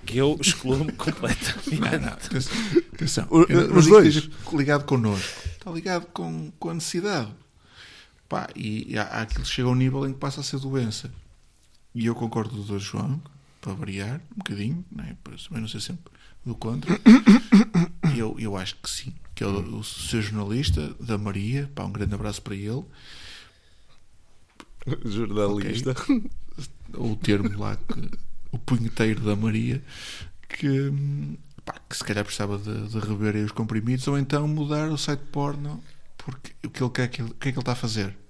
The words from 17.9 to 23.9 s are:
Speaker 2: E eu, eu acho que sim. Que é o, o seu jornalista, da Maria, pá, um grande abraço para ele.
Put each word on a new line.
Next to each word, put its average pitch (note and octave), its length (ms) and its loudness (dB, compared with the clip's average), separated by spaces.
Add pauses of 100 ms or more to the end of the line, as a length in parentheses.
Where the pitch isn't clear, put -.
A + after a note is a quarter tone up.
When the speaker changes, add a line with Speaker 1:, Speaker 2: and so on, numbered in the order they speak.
Speaker 2:
E A#2 40 0
eu, A2 220 -2
eu G#2 160 -4
acho F#2+ 200 -6
que - 140 -8
sim. - 240 -8 (200)
Que G#2+ 100 -4
é - 20 0
o, G2 320 -2
o G#2+ 60 -8
seu - 380 -4
jornalista, G#2+ 760 0
da A2+ 200 -4
Maria, G#2+ 560 -2
pá, F#2 100 -6
um F#2+ 80 -4
grande G2 220 -2
abraço G2+ 280 -6
para G2 140 -8
ele. G#2 260 -6 (2250)